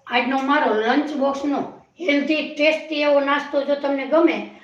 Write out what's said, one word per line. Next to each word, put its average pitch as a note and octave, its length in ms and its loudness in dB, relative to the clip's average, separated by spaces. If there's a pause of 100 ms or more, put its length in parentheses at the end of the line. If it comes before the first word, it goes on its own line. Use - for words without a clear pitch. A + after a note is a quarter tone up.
આજનો C4 320 0
મારો C4+ 360 2
લંચ B3+ 380 0
બોક્સનો C#4 680 -4 (200)
હેલ્ધી, D4 540 0
ટેસ્ટી D4+ 460 0
એવો C#4+ 200 4
નાસ્તો C#4 440 -2
જો C#4+ 100 0
તમને C#4 320 -2
ગમે C#4 580 0